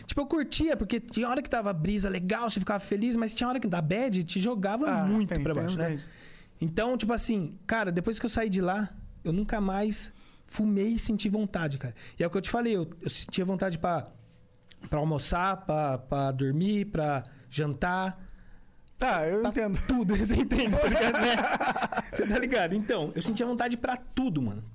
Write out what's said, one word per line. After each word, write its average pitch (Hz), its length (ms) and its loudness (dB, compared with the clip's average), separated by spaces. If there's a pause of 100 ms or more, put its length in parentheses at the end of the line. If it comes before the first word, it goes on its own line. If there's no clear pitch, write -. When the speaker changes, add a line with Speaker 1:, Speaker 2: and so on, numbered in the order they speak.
Speaker 1:
tipo, - 160 -2
eu 285 40 -2
curtia, 311 500 2
porque 220 220 -2
tinha 226 300 -2
hora 254 140 0
que - 80 -10
tava 208 220 0
brisa 190 360 0
legal, 190 400 0
você 202 120 0
ficava 202 200 0
feliz, 220 360 0
mas 220 180 0
tinha 240 140 0
hora 254 120 0
que 214 80 0
da 175 140 0
bad 185 420 2
te 185 160 -2
jogava 220 480 0
Speaker 2:
Ah, 208 180 2
Speaker 1:
muito 202 280 2
Speaker 2:
tem, 147 80 2
Speaker 1:
pra 156 100 2
Speaker 2:
tem, 160 100 0
Speaker 1:
baixo, 180 140 -2
né? 165 120 0
Speaker 2:
tem. 147 120 -2 (600)
Speaker 1:
Então, 214 340 0
tipo 233 160 0
assim, 214 540 0
cara, 208 260 2
depois 180 260 0
que - 60 -2
eu 226 60 0
saí 226 180 2
de 196 140 2
lá, 208 260 0 (360)
eu 160 100 0
nunca 208 260 0
mais 202 500 0 (360)
fumei 208 420 2
e 226 100 2
senti 214 320 0
vontade, 175 480 -2
cara. 120 160 -6 (240)
E 175 40 0
é 170 40 2
o 165 40 0
que 202 60 -4
eu 190 60 2
te - 80 -4
falei, 233 260 2
eu, 160 140 -2 (100)
eu - 100 -4
sentia - 340 -4
vontade 185 340 -2
pra, 165 280 0 (840)
pra 156 80 0
almoçar, 175 640 2
pra, 151 340 0
pra 139 320 0
dormir, 160 560 2
pra 147 360 0 (280)
jantar. 180 680 -2 (800)
Speaker 2:
Tá, 185 280 2
eu 196 140 2
Speaker 1:
Pra 240 100 2
Speaker 2:
entendo. 214 280 0 (100)
Speaker 1:
tudo, 233 260 2
<laughs> - 20 4
você 214 200 2
entende, 240 400 2
tá - 100 4
ligado, 226 340 4
né? 233 160 4 (360)
Speaker 2:
<laughs> - 400 -4
Speaker 1:
Você - 140 0
tá 208 120 2
ligado? 226 360 2
Então, 208 400 0
eu 170 80 -2
sentia 226 240 0
vontade 247 300 0
pra 254 200 -2
tudo, 240 460 0
mano. 107 200 -2 (120)